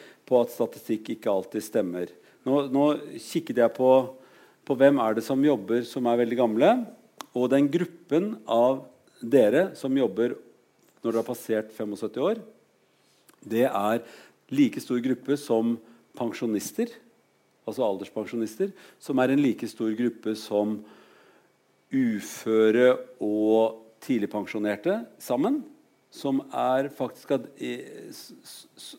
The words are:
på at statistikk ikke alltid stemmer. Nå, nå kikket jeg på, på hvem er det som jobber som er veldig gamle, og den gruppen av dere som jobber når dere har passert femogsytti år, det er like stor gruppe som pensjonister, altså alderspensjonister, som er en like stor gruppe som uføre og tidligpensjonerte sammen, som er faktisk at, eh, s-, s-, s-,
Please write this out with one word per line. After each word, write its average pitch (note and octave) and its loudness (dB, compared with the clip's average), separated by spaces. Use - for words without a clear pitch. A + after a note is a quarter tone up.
på B2+ 2
at A#2+ -4
statistikk - -6
ikke G#2+ -4
alltid G2+ -4
stemmer. F2+ -4
Nå, C#3 0
nå C#3 2
kikket B2 -4
jeg A#2 4
på, C3 4
på C#3+ -2
hvem C#3 6
er A2 2
det A2+ -2
som C3+ -2
jobber A#2 0
som B2 -6
er A#2+ 2
veldig A#2+ 0
gamle, A#2+ 4
og B2+ 0
den C#3 4
gruppen F3 -2
av B2 4
dere B2 4
som C3+ -4
jobber A#2+ 0
når A#2 0
dere A2+ 0
har A2+ -10
passert A2 -4
femogsytti G#2 -8
år, G3+ -2
det A2+ 0
er G#2+ -2
like C3 0
stor B2 -4
gruppe C3 -2
som A#2 0
pensjonister, A#2 -4
altså A#2 -4
alderspensjonister, G#2+ -6
som C3 -4
er B2+ 2
en C#3 2
like A#2 0
stor A2 -4
gruppe A2+ -4
som G#2+ -2
uføre A2+ 4
og A2 2
tidligpensjonerte G#2+ -4
sammen, F#3+ -2
som C3+ -4
er C3 -2
faktisk - -8
at, B2+ -2
eh, - -10
s-, - -20
s-, - -20
s-, - -20